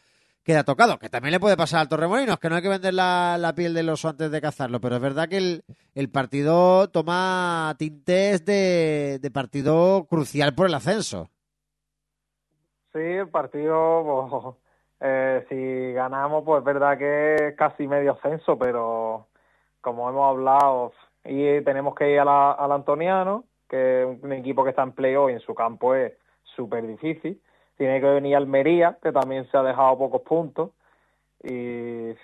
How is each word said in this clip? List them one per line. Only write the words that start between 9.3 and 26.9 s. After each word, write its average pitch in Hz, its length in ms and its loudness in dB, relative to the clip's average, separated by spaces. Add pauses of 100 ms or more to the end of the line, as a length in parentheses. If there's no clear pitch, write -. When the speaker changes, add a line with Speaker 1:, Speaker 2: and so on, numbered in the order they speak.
Speaker 1:
partido 156 760 2
crucial 147 460 0
por 180 140 2
el 165 80 0
ascenso. 139 520 -4 (1700)
Speaker 2:
Sí, 160 60 -6
el 180 300 -4
partido, 156 1000 0
pues, 127 260 -8 (460)
eh, 131 480 0
si 131 440 -6
ganamos, 135 500 -2
pues 151 160 2
es 123 60 -6
verdad 139 320 2
que 147 380 0 (140)
es 147 60 -12
casi 147 320 -2
medio 139 260 0
ascenso, 151 440 -4
pero 113 720 -4 (540)
como 120 280 -6
hemos 139 200 2
hablado, 135 640 2 (320)
y 143 400 0
tenemos 139 320 -2
que 147 180 2
ir 143 60 4
a 143 60 4
la, 143 260 6
al 143 200 -2
Antoniano, 185 720 -2 (260)
que 127 340 0
es 127 200 -6
un 139 100 -6
equipo 131 300 -2
que 135 80 0
está 139 120 -2
en 131 100 -8
playoff 135 360 2
y 123 40 -2
en 113 80 -8
su 113 120 -10
campo 117 400 -2
es 131 200 -2 (420)
súper 113 320 -8
difícil. 156 520 -8 (380)